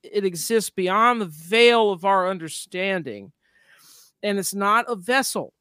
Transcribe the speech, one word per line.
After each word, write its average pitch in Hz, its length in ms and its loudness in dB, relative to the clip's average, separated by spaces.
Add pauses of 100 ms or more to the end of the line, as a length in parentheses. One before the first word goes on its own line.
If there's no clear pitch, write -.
it 202 240 -4
exists 190 420 -2
beyond 214 540 2
the 190 40 -4
veil 214 640 4
of 180 140 -6
our 190 240 4
understanding. 165 1040 -6 (920)
And 202 160 -2
it's 190 160 -4
not 202 340 2
a 240 60 -4
vessel. 220 680 -2